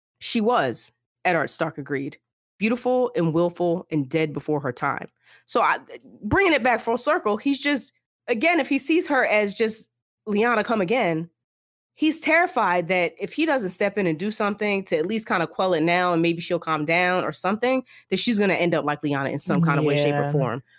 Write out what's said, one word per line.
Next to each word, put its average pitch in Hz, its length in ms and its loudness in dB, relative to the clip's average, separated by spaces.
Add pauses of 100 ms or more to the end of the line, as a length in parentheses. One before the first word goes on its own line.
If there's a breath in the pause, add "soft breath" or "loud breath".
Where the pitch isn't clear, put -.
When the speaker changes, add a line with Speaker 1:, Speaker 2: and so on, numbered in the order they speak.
(200)
Speaker 1:
"She - 220 -2
was," 202 500 0 (340)
Eddard 165 240 2
Stark - 280 -2
agreed, 139 400 -6 (420)
"beautiful 247 560 0
and 165 180 0
willful 175 580 0
and 143 160 -2
dead 160 240 -2
before 143 300 -2
her 131 100 -4
time." - 380 -4 (360 soft breath)
So 240 160 0
I, 156 180 2 (440)
bringing 330 300 2
it 233 100 2
back 233 160 2
full 233 180 -2
circle, 285 400 0
he's 277 220 -2
just, 285 340 -2 (340)
again, 311 320 2
if 262 100 -2
he 277 100 2
sees 320 280 2
her 262 180 2
as 208 280 0
just - 360 -2 (380)
Lyanna 214 360 2
come 220 180 0
again, 170 480 0 (640)
he's 311 240 0
terrified 220 680 2
that 180 300 0
if 196 140 -6
he 311 120 0
doesn't 262 260 0
step 202 260 -2
in 196 100 0
and 156 120 0
do 202 120 -4
something 208 540 -2
to 175 120 -2
at 156 100 0
least 220 200 -4
kinda 175 200 0
quell 185 260 0
it 156 80 2
now 175 320 4
and 165 80 2
maybe 170 200 2
she'll 170 180 -2
calm 156 260 -2
down 180 380 2
or 135 80 -4
something, 240 520 -2 (260 loud breath)
that 190 100 0
she's 233 200 2
gonna 196 140 4
end 170 220 2
up 143 100 0
like 147 160 -2
Lyanna 139 300 -2
in 139 80 -4
some 160 240 2
kinda 147 180 2
way, 143 160 2
shape, 143 180 2
or 143 80 0
Speaker 2:
Yeah. 143 80 -2
Speaker 1:
form. 131 320 -2 (160 soft breath)